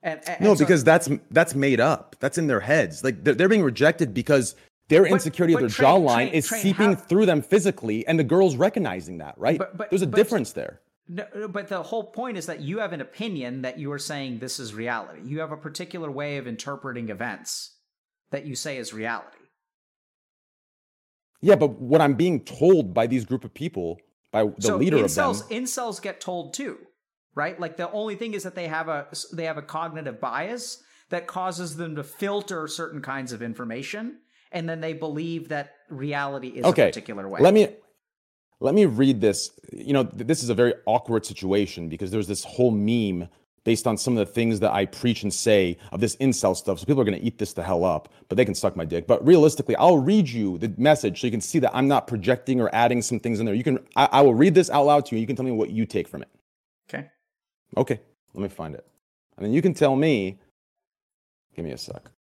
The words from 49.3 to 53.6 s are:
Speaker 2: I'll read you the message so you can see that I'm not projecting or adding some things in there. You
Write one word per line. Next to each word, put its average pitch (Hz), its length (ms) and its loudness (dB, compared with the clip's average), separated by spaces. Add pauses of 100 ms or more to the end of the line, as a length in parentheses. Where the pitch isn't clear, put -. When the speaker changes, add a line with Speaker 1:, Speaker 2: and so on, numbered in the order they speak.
Speaker 2:
I'll 165 220 6
read 165 300 4
you 104 280 -4
the 95 220 -4
message 123 420 2
so 127 60 -2
you 113 60 0
can 110 80 -2
see - 180 -2
that 127 160 2
I'm 131 140 2
not 139 180 2
projecting 123 540 0
or 110 120 2
adding 120 300 2
some 117 160 -4
things 113 220 -4
in 113 60 -2
there. 123 100 -2
You 123 80 -2